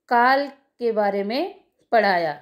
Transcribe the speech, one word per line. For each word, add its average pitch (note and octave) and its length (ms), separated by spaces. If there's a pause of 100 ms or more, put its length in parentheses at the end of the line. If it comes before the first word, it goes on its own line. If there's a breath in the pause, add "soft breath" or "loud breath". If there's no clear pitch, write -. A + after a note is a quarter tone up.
काल C4 380
के - 460
बारे G3+ 300
में C#4 320 (380)
पढ़ाया F#3 500